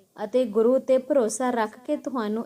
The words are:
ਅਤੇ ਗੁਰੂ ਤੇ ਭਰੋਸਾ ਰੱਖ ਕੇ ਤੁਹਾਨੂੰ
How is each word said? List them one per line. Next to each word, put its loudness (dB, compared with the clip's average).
ਅਤੇ 0
ਗੁਰੂ 4
ਤੇ 2
ਭਰੋਸਾ 0
ਰੱਖ -2
ਕੇ -2
ਤੁਹਾਨੂੰ -6